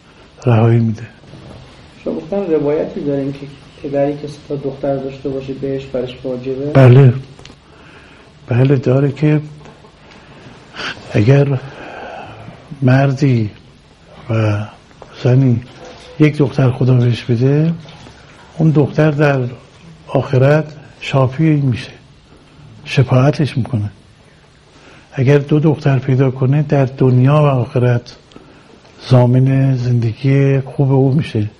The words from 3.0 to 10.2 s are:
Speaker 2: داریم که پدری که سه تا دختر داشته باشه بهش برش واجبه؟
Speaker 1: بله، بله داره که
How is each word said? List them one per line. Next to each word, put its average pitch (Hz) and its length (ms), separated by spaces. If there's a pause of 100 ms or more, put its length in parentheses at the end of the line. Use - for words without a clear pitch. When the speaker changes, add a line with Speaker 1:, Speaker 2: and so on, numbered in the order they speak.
Speaker 2:
داریم 139 320
که 143 60 (440)
پدری 143 340
که 147 120
سه - 100 (100)
تا 147 80
دختر 139 400
داشته 135 320
باشه 135 240
بهش 135 320
برش 127 400
واجبه؟ 131 420
Speaker 1:
بله، 131 460 (1400)
بله 135 280
داره 131 360
که 151 280 (1700)